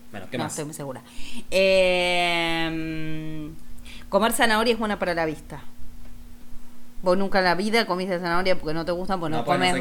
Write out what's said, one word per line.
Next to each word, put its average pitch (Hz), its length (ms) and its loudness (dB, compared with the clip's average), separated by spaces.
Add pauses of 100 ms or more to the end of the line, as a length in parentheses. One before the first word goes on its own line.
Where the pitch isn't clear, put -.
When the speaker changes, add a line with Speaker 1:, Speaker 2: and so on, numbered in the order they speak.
(100)
Speaker 1:
Bueno, 98 200 -10
¿qué 131 80 -4
Speaker 2:
No 139 60 -2
Speaker 1:
más? 147 100 -6
Speaker 2:
estoy 156 100 -4
muy 151 100 -10
segura. 135 280 -8 (480)
Eh, 165 2000 2 (580)
comer 214 240 2
zanahoria 226 400 4
es 214 60 -2
buena 214 200 -2
para 175 160 -2
la 165 120 0
vista. 151 340 -8 (1400)
Vos 185 160 4
nunca 196 220 4
en 185 40 4
la 175 100 4
vida 214 320 2
comiste 185 320 -2
zanahoria 180 400 2
porque 156 160 -2
no 165 100 -2
te 175 80 0
gustan, 185 280 -2
porque 160 120 -2
no 156 60 0
Speaker 1:
No, 156 60 0
porque 180 140 2
no 180 80 2
Speaker 2:
comes 180 60 4
Speaker 1:
soy 175 80 0